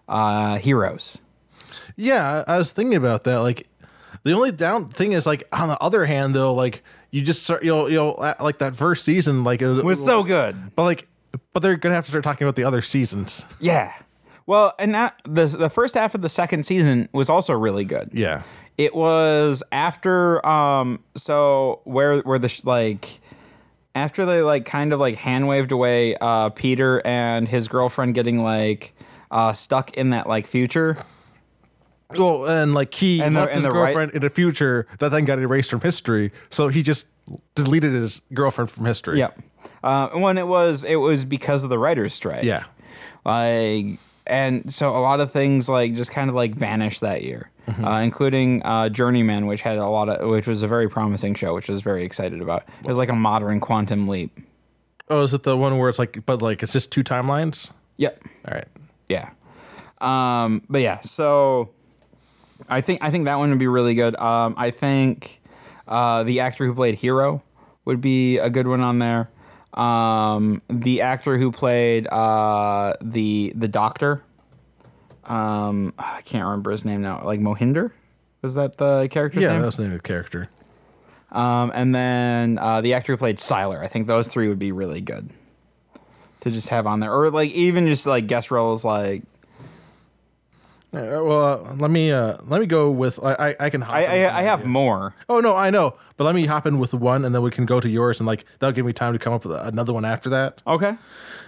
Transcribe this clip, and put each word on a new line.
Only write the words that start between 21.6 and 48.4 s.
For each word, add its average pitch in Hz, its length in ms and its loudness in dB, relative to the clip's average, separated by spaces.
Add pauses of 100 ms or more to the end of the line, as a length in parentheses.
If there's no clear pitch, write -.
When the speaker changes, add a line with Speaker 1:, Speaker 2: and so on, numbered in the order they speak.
Speaker 1:
where, 143 360 2
where 131 200 0
the, 123 80 0
sh-, - 160 -10
like, 113 560 -2 (720)
after 151 320 -2
they, 170 160 2
like, 147 220 2
kind 147 280 -2
of, 139 60 0
like, 131 180 2
hand 131 300 -2
waved 139 240 2
away, 120 500 2
uh, 113 300 2
Peter 127 540 2
and 117 440 0
his 113 200 -2
girlfriend 123 460 0
getting, 120 280 0
like, 107 500 -2 (380)
uh, 113 220 2
stuck - 420 -4
in 131 160 0
that, 139 180 -2
like, 110 200 -2
future. 156 500 0 (1120)
Speaker 2:
Well, 160 360 2
and, 151 280 2
like, 139 200 0
he 180 280 2
Speaker 1:
And 151 140 2
the, 151 60 4
Speaker 2:
left 143 100 0
Speaker 1:
and - 60 -2
Speaker 2:
his 151 60 0
Speaker 1:
the 135 60 2
right 175 160 2
Speaker 2:
girlfriend 151 260 0
in 143 100 -4
the 143 80 0
future 139 580 0 (100)
that 147 120 0
then 151 140 2
got 135 140 0
erased 131 320 0
from 117 100 -2
history, 110 520 0 (180)
so 151 160 0
he 147 160 0
just 143 240 0 (480)
deleted 147 380 2
his 117 300 -2 (120)
girlfriend 127 360 0
from 113 160 -6
history. 117 320 0
Speaker 1:
Yep. - 220 -2 (440)
Uh, 135 240 0
when 190 280 0
it 180 120 -2
was, 170 340 2
it 160 140 0
was 143 280 2
because 139 380 -2
of 135 80 -4
the 120 80 0
writer's 131 340 0
strike. - 300 -6
Speaker 2:
Yeah. 110 220 -2 (600)
Speaker 1:
Like, 110 720 0 (280)
and 131 460 -2
so 143 240 0
a - 20 0
lot 135 220 2
of 139 100 -2
things, 139 380 2
like, 120 260 2
just 120 160 -4
kind 139 180 -2
of, 123 60 -2
like, 117 220 0
vanished 107 460 -2
that 101 200 -4
year, - 280 -12 (160)
Speaker 2:
Mm-hmm. 110 160 -6
Speaker 1:
uh, 107 180 0
including, 127 600 2